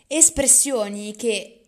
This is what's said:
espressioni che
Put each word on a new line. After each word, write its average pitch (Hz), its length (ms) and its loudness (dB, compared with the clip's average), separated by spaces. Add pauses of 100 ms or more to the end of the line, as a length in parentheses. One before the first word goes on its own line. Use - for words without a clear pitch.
espressioni 214 1080 0
che 208 520 -4